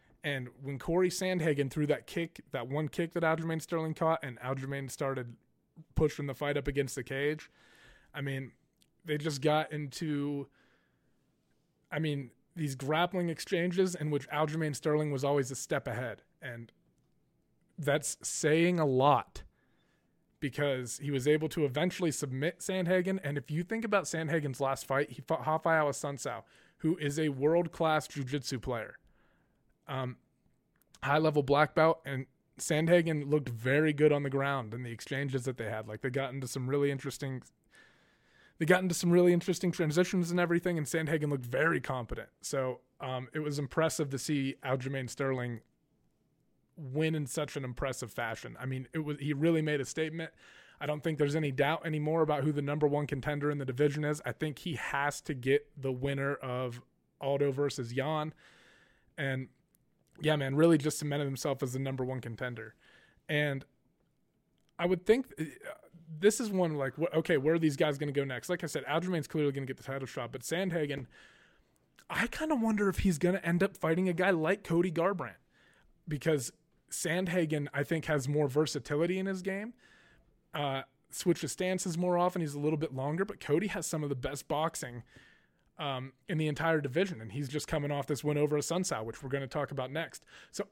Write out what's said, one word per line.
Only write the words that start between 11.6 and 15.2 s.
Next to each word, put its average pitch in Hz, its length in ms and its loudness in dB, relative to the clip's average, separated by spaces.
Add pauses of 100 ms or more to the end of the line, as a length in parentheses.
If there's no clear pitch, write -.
I 156 80 -2
mean, 147 300 -2 (260)
these 147 180 -2
grappling 170 540 0
exchanges 180 640 0
in 151 160 -2
which 143 200 -2
Aljamain 151 440 0
Sterling 151 380 0
was 131 100 -2